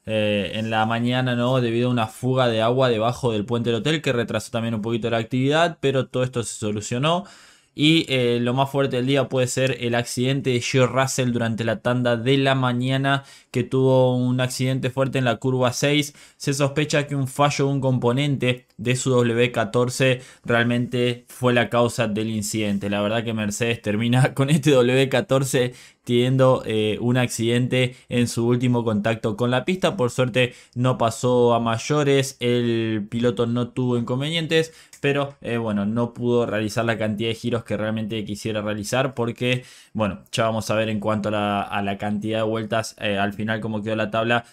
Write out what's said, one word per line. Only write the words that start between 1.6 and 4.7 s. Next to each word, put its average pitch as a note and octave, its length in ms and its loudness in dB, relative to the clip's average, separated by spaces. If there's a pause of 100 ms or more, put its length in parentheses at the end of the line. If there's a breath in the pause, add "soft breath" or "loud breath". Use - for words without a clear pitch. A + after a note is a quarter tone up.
Debido A#2+ 280 0
a B2 40 0
una A#2 140 0
fuga B2+ 400 0
de A2+ 160 2
agua B2 280 2
debajo A#2 420 0
del G#2 120 0
puente A#2 260 -2
del A2+ 100 0
hotel D3+ 220 -2
que C#3 100 -2
retrasó A2 400 -4
también A#2 220 -2